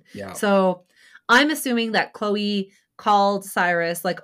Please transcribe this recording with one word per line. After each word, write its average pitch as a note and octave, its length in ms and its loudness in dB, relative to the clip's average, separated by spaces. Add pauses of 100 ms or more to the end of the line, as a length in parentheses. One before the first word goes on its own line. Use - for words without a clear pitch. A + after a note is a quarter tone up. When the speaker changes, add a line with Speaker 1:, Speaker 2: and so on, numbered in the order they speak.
(120)
Speaker 1:
Yeah. G3 200 -14
Speaker 2:
So F#3+ 500 2 (460)
I'm C4+ 220 4
assuming A#3+ 420 -4
that F#3 220 -2
Chloe G#3 580 -4 (240)
called G3+ 480 2
Cyrus, F3 600 -2
like, F3+ 200 -4